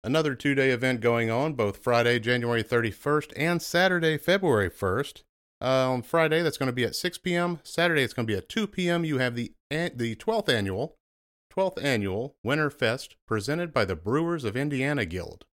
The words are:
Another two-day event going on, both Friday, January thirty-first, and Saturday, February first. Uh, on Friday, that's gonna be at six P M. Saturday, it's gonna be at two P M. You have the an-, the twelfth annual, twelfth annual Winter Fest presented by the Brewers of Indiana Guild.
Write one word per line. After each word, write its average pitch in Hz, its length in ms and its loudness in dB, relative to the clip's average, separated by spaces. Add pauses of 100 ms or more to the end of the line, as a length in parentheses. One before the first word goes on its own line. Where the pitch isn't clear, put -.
Another 151 300 2
two-day 135 360 2
event 127 300 0
going 117 300 2
on, 139 240 0
both 104 280 -2
Friday, 120 380 4
January 117 420 0
thirty-first, 120 760 -2
and 165 260 0
Saturday, 170 560 2
February 156 500 2
first. 101 560 -4 (380)
Uh, 131 280 2
on 123 120 -2
Friday, 160 400 2
that's 156 160 -2
gonna 131 140 0
be 123 120 0
at 110 100 -2
six - 220 -4
P 180 180 -4
M. 175 300 0
Saturday, 165 380 2
it's 120 100 -2
gonna 120 140 -2
be 110 80 0
at - 160 -6
two 220 160 -2
P 180 240 -2
M. 170 140 0
You 151 140 -2
have 123 160 0
the 120 180 -6 (180)
an-, 165 260 -4
the 117 180 -2
twelfth 220 360 -2
annual, 107 480 -2 (500)
twelfth 185 340 -2
annual 113 640 -2
Winter 147 240 0
Fest 127 480 -4 (100)
presented 143 460 -2
by 113 140 2
the 90 100 -2
Brewers 143 480 -2
of 107 140 -2
Indiana 139 480 -2
Guild. 85 400 -8 (120)